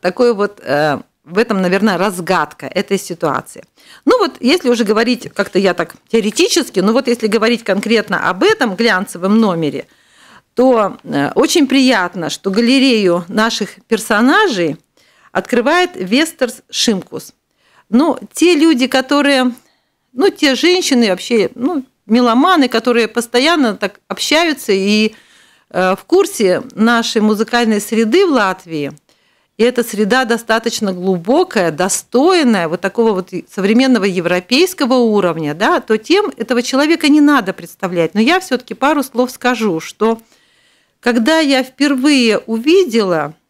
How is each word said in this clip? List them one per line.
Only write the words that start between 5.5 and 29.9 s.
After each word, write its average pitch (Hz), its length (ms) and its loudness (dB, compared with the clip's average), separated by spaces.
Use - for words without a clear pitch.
я 185 140 2
так 170 220 -6
теоретически, 226 680 0
ну 202 140 2
вот 262 140 0
если 233 200 -2
говорить 226 360 0
конкретно 202 680 -2
об 190 140 -2
этом 330 320 0
глянцевом 196 640 0
номере – 165 480 -2
то, 233 460 2
э, 143 320 -2
очень 285 320 2
приятно, 202 640 0
что - 180 -6
галерею 226 800 2
наших 214 480 -4
персонажей 220 920 0
открывает 285 600 0
Вестерс 240 800 -4
Шимкус. - 640 -4
Ну, 269 280 2
те 339 220 2
люди, 285 320 0
которые, 269 640 0
ну, 311 180 2
те 277 240 0
женщины 285 540 2
вообще, 190 440 -2
ну, 269 300 -4
меломаны, 247 640 2
которые 233 380 0
постоянно 247 680 0
так - 320 -8
общаются 302 640 -2
и, 208 420 0
э, 185 260 0
в - 100 -10
курсе 240 580 0
нашей 226 480 0
музыкальной 220 580 0
среды 226 460 0
в 349 60 0
Латвии, 180 600 -2
и 214 60 0
эта 240 200 0
среда 226 420 0